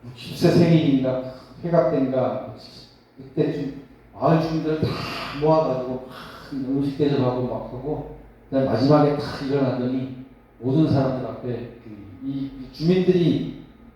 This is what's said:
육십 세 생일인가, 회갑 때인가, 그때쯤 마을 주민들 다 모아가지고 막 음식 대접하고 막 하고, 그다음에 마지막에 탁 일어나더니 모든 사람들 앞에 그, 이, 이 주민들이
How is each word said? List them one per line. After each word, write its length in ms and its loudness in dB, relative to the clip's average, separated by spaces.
육십 260 -14
세 140 4
생일인가, 840 4
회갑 300 4
때인가, 640 0
그때쯤 680 -4
마을 280 4
주민들 400 -2
다 60 0
모아가지고 680 0
막 60 -18
음식 460 -2
대접하고 440 2
막 120 -4
하고, 460 -8
그다음에 180 2
마지막에 480 4
탁 260 -8
일어나더니 840 -2
모든 340 2
사람들 360 0
앞에 200 -8
그, 760 -12
이, 260 -6
이 120 -16
주민들이 920 2